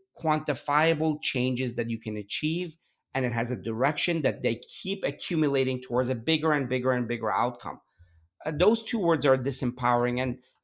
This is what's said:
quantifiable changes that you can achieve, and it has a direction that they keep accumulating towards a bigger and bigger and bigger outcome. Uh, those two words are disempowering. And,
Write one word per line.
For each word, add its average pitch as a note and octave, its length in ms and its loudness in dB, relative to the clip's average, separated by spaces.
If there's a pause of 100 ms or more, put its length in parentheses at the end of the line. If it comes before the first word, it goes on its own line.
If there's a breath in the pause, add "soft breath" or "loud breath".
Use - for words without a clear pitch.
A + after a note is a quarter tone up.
(220)
quantifiable D3+ 1000 2
changes B2+ 540 0
that A#2 140 -4
you A2+ 100 -4
can G#2+ 180 -6
achieve, D#3+ 580 -4 (380)
and C3 120 0
it A#2+ 60 0
has A#2+ 200 -2
a B2+ 100 -2
direction C#3+ 640 0
that B2 180 0
they A#2 140 0
keep - 480 -8
accumulating C#3 760 0
towards B2 300 -2
a C3 60 0
bigger D#3 360 0
and C#3 160 0
bigger B2+ 240 0
and B2 160 0
bigger A2+ 240 -2
outcome. A2 480 -4 (640)
Uh, D#3+ 100 -2
those G3+ 280 4
two A3+ 160 -2
words E3 260 2
are C3 120 6
disempowering. B2 840 2
And, B2+ 180 -4 (240 soft breath)